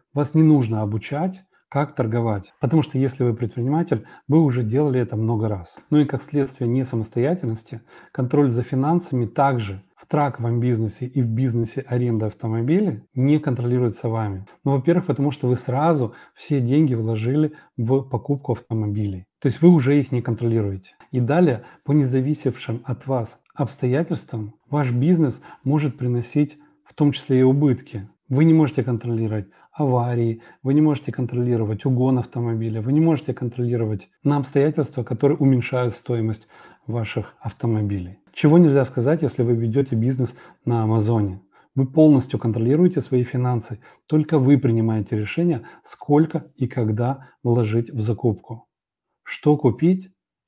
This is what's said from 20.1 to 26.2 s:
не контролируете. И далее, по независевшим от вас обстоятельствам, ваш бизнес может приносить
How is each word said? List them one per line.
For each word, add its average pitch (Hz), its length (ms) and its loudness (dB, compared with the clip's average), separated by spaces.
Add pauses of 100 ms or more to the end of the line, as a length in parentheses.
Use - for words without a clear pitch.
не 123 100 -2
контролируете. 113 760 -2 (160)
И 127 100 0
далее, 139 420 2 (220)
по 139 80 0
независевшим 131 920 -2
от - 220 -8
вас 123 340 -4 (140)
обстоятельствам, 127 1000 -4 (140)
ваш 139 220 -2
бизнес 143 500 2 (220)
может 147 340 0
приносить 123 600 -2 (260)